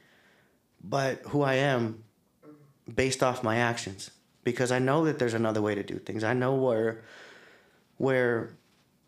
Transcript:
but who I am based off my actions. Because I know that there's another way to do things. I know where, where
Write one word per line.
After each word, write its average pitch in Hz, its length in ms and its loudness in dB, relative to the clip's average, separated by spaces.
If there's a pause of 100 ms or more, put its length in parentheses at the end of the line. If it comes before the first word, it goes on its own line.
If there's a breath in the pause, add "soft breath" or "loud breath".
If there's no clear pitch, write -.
(800 soft breath)
but 135 420 -2
who 143 180 0
I 135 140 2
am 117 500 0 (880)
based 131 280 0
off 127 220 0
my 110 140 2
actions. 117 540 -4 (340)
Because 123 260 0
I 127 80 2
know 135 240 2
that 156 160 0
there's 120 140 0
another 113 280 0
way 104 140 0
to 101 80 -4
do 92 160 -8
things. 110 240 -6
I 110 100 0
know 127 220 0
where, 113 480 0 (960 loud breath)
where 120 540 2 (560)